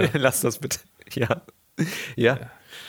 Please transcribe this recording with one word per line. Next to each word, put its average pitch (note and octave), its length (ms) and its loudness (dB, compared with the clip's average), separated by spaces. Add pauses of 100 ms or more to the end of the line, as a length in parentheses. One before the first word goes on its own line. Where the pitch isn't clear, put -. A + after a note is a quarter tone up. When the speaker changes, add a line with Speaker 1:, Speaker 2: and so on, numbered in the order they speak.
Speaker 1:
unfair. F3+ 140 6
Speaker 2:
<laughs> D3 60 0
Lass C3 200 4
das A#2 180 0
bitte. - 200 -6 (340)
Ja. A#2 300 0 (720)
Ja. B2 200 4
Speaker 1:
Ja. A#2+ 140 -12 (380)